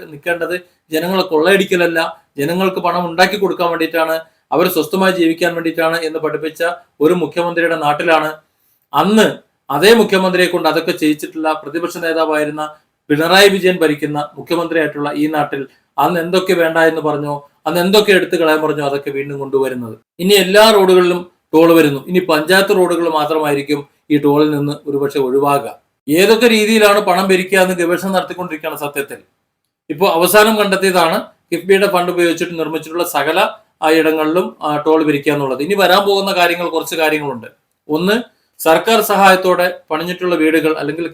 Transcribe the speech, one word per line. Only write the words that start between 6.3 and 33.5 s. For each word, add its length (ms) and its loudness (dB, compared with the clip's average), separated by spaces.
ഒരു 140 4
മുഖ്യമന്ത്രിയുടെ 640 -2
നാട്ടിലാണ് 560 0
അന്ന് 520 2
അതേ 240 4
മുഖ്യമന്ത്രിയെ 520 2
കൊണ്ട് 220 -2
അതൊക്കെ 240 -2
ചെയ്യിച്ചിട്ടുള്ള 600 -2
പ്രതിപക്ഷ 440 -8
നേതാവായിരുന്ന 720 -2
പിണറായി 400 4
വിജയൻ 280 0
ഭരിക്കുന്ന 520 -2
മുഖ്യമന്ത്രിയായിട്ടുള്ള 760 -4
ഈ 140 -2
നാട്ടിൽ 400 -4
അന്ന് 220 0
എന്തൊക്കെ 320 0
വേണ്ട 260 0
എന്ന് 220 2
പറഞ്ഞോ, 500 -6
അന്ന് 140 -2
എന്തൊക്കെ 320 4
എടുത്തു 240 0
കളയാൻ 260 2
പറഞ്ഞോ, 240 -2
അതൊക്കെ 240 -4
വീണ്ടും 280 -8
കൊണ്ടുവരുന്നത്. 600 -4
ഇനി 160 2
എല്ലാ 360 6
റോഡുകളിലും 600 4
ടോൾ 180 6
വരുന്നു. 360 2
ഇനി 100 0
പഞ്ചായത്ത് 580 2
റോഡുകൾ 320 0
മാത്രമായിരിക്കും 800 -2
ഈ 80 4
ടോളിൽ 320 2
നിന്ന് 220 -2
ഒരുപക്ഷെ 320 -2
ഒഴിവാകുക. 600 0
ഏതൊക്കെ 400 4
രീതിയിലാണ് 520 4
പണം 280 0
ഭരിക്കുക 300 0
എന്ന് 160 2
ഗവേഷണം 380 -2
നടത്തിക്കൊണ്ടിരിക്കുകയാണ് 640 -6
സത്യത്തിൽ. 380 -8
ഇപ്പോ 160 -2
അവസാനം 500 4
കണ്ടെത്തിയതാണ് 680 0
കിഫ്ബിയുടെ 360 2
ഫണ്ട് 240 -2
ഉപയോഗിച്ചിട്ട് 460 -2
നിർമ്മിച്ചിട്ടുള്ള 460 -6
സകല, 440 0